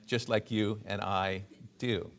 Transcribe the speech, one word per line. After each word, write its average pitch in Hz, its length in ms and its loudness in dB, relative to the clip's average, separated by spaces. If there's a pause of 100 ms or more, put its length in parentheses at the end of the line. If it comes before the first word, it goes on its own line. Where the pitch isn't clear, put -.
just 117 240 0
like 110 220 2
you 107 340 2
and 101 160 -2
I 95 440 0 (340)
do. 113 400 -2